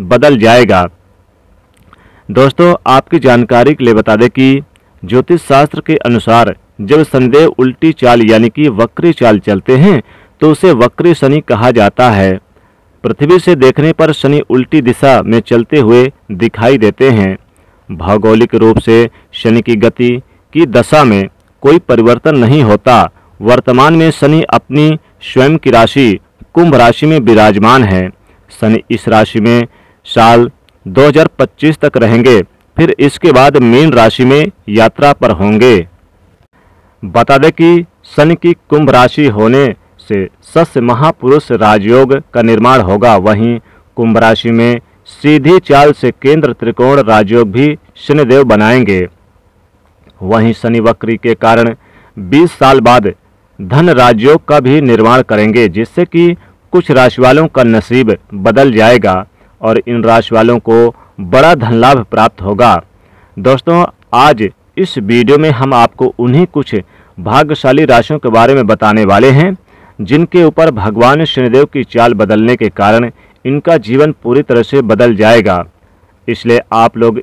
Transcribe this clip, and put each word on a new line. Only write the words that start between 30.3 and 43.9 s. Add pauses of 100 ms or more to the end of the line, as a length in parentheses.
दो
हज़ार (120)
पच्चीस
तक
रहेंगे, (360)
फिर
इसके
बाद
मीन
राशि
में (180)
यात्रा
पर
होंगे। (1160)
बता
दें
कि (220)
शनि
की (120)
कुंभ
राशि
होने (440)
से (180)
सस्य
महापुरुष
राजयोग (100)
का
निर्माण
होगा।
वहीं (380)